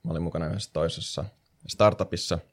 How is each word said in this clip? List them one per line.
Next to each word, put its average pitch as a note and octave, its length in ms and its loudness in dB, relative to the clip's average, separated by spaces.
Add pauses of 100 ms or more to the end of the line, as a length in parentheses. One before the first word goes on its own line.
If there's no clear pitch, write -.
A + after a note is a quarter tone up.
mä E2+ 80 -4
olin D#2+ 120 -2
mukana E2 240 -2
yhdessä G2 260 -6
toisessa - 520 -2 (420)
startupissa - 720 2 (140)